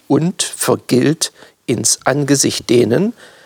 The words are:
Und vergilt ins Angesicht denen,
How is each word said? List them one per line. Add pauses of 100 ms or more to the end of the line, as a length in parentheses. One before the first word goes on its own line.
Und
vergilt (360)
ins
Angesicht
denen, (320)